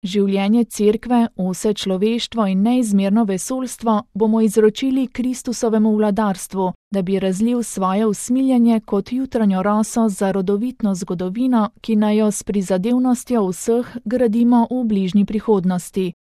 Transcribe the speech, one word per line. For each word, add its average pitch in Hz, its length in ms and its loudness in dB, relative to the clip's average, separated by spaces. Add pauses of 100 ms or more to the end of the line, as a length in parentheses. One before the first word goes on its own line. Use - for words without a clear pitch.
Življenje 196 600 0
Cerkve, 226 600 0 (100)
vse 185 380 -2
človeštvo 214 720 -2
in 190 140 2
neizmerno 214 640 2
vesoljstvo 220 760 -4 (120)
bomo 220 260 2
izročili 226 640 2
Kristusovemu 226 920 0
vladarstvu, 196 760 -2 (180)
da 196 120 -2
bi 196 180 -2
razlil 214 420 0
svoje 196 440 -2
usmiljenje 240 760 2
kot 202 320 -4
jutranjo 226 500 0
roso 214 460 0
za 196 240 -2
rodovitno 202 640 -2
zgodovino, 196 760 -2 (120)
ki 226 160 -2
naj 214 200 2
jo 214 140 2
s - 120 -6
prizadevnostjo 226 1040 0
vseh 233 560 -2
gradimo 233 680 2
v 254 140 -2
bližnji 202 400 2
prihodnosti. 190 960 -2